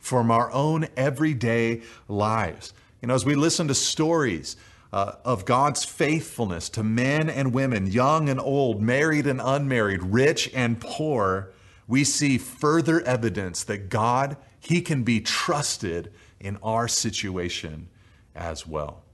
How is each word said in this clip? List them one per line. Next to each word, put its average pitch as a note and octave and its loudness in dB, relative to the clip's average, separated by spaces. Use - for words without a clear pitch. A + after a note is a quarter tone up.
from A#2+ 2
our A#2 2
own D#3 0
everyday A#2 0
lives. G#2 0
You A#2+ -6
know, B2 2
as A#2 0
we D3 2
listen D#3 2
to C3+ 2
stories, D3 0
uh, G2+ -2
of A2+ -2
God's C3 2
faithfulness B2 -2
to A2+ -6
men C3 0
and C3 -2
women, B2 0
young C#3 2
and C3 0
old, B2+ 0
married C#3+ 2
and B2+ 0
unmarried, B2 2
rich B2+ 2
and A#2 0
poor, G2+ -2
we C3+ 2
see C3+ 2
further D#3+ 2
evidence G#2 -2
that G2 -6
God, B2 0
he E3+ 0
can D3+ 0
be A2+ 2
trusted G#2 -2
in G2+ -8
our A2+ 0
situation F2+ -6
as E2 -10
well. D2+ -8